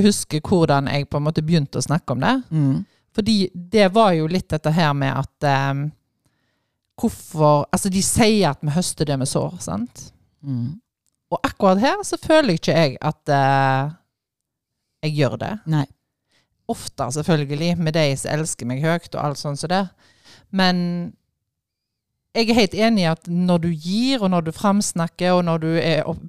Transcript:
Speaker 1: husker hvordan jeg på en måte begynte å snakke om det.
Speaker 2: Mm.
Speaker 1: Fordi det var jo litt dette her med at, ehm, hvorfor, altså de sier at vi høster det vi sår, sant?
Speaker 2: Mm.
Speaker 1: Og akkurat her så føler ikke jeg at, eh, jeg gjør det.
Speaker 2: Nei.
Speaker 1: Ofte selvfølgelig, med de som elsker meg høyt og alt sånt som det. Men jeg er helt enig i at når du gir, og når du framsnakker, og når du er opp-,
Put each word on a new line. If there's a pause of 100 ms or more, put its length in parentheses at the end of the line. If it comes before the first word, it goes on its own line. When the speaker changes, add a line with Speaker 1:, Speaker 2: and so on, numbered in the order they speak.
Speaker 1:
husker
hvordan
jeg
på
en
måte
begynte
å
snakke
om
det. (140)
Speaker 2:
Mm. (320)
Speaker 1:
Fordi (360)
det
var
jo
litt
dette
her
med
at,
ehm, (1120)
hvorfor,
altså
de
sier
at
vi
høster
det
vi
sår,
sant? (320)
Speaker 2:
Mm. (520)
Speaker 1:
Og
akkurat
her
så
føler
ikke
jeg
at,
eh, (1120)
jeg
gjør
det. (120)
Speaker 2:
Nei. (840)
Speaker 1:
Ofte
selvfølgelig,
med
de
som
elsker
meg
høyt
og
alt
sånt
som
det. (680)
Men (1200)
jeg
er
helt
enig
i
at
når
du
gir,
og
når
du
framsnakker,
og
når
du
er
opp-,